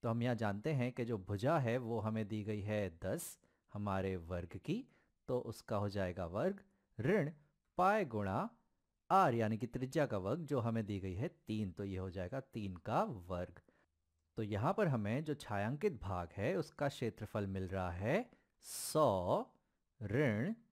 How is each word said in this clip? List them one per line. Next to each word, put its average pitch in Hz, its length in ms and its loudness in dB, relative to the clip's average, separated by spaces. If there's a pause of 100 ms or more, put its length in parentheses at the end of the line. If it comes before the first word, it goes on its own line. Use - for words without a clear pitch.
तो 120 60 0
हम 117 140 2
यहाँ 123 120 2
जानते 107 380 0
हैं 123 180 2
कि 123 140 -2
जो 117 140 0
भुजा 104 400 2
है 123 200 2
वो 117 200 -2
हमें 110 280 0
दी 107 160 -2
गई 104 180 -2
है 104 280 0 (140)
दस 107 340 -4 (360)
हमारे 95 440 0
वर्ग 87 400 -6
की, 214 260 -4 (440)
तो 127 140 0
उसका - 340 -6
हो 101 140 2
जाएगा 95 380 -2
वर्ग 151 340 -2 (360)
ऋण 143 340 2 (460)
पाई 196 300 4
गुणा 110 420 0 (600)
आर, 180 240 6
यानी 110 240 2
कि 117 100 -4
त्रिज्या 135 380 0
का 107 120 -2
वर्ग, 101 240 0
जो 143 180 0
हमें 113 260 0
दी 101 140 -2
गई 92 140 -4
है 113 140 -2 (200)
तीन, 107 240 -2
तो 101 120 -6
ये 98 140 -2
हो 92 120 -2
जाएगा 92 320 -4
तीन 101 360 -6
का 127 260 0 (240)
वर्ग। 90 340 -4 (760)
तो 113 60 -2
यहाँ 107 300 0
पर 208 140 4
हमें 120 360 2
जो 156 120 -2
छायांकित 120 680 -2
भाग 90 320 -2
है, 123 240 0
उसका 147 320 -2
क्षेत्रफल 107 580 -4
मिल 95 200 -2
रहा 92 240 -2
है 117 340 0 (400)
सौ 127 800 2 (540)
ऋण 117 540 2 (180)